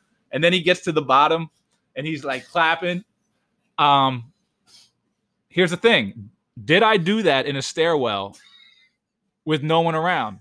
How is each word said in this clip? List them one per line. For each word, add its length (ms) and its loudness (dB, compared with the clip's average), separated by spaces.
And 120 -2
then 100 4
he 80 0
gets 200 0
to 100 -4
the 100 0
bottom 480 2
and 120 -8
he's, 160 -8
like, 240 -8
clapping. 560 -2
Um, 540 2
here's 220 0
the 60 -6
thing. 520 -2
Did 200 2
I 140 4
do 260 -2
that 220 2
in 100 -6
a 60 -6
stairwell 760 -2
with 180 -2
no 180 2
one 140 -2
around? 460 -4